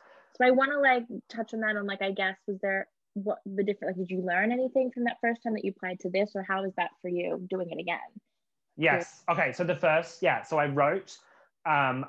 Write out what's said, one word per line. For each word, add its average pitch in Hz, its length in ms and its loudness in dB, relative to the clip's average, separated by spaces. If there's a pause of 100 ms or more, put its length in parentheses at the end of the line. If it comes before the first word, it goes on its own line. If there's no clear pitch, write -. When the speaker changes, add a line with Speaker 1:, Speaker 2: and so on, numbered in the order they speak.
(360)
Speaker 1:
So 254 100 2
I 254 60 8
wanna, 269 280 4
like, 254 280 4 (220)
touch 226 260 -8
on 226 60 -4
that, 214 160 0
on, 202 100 -4
like, 196 160 -4
I 196 80 0
guess, 190 260 -2 (100)
was 196 140 -6
there, 196 280 -2 (260)
what 202 320 -4
the 196 180 -2
different, 196 320 -2
like, 180 120 -4
did 185 60 -4
you 185 80 -2
learn 185 300 2
anything 254 380 0
from 240 140 -4
that 233 180 -2
first 233 200 0
time 226 120 -2
that 208 100 -6
you 196 60 0
applied 185 300 -8
to 180 100 -6
this, 196 260 0
or 196 60 -4
how 190 220 -2
is 190 100 -6
that 175 160 -2 (100)
for 180 80 -8
you 175 300 -2 (100)
doing 185 220 -4
it 160 80 -8
again? 165 220 -6 (760)
Speaker 2:
Yes. 156 540 0
Okay, 160 220 0
so 175 120 -2
the 165 120 0
first, 160 460 0
yeah, 135 200 2
so 156 160 -2
I 151 80 4
wrote, 147 500 0 (480)
um, 135 440 2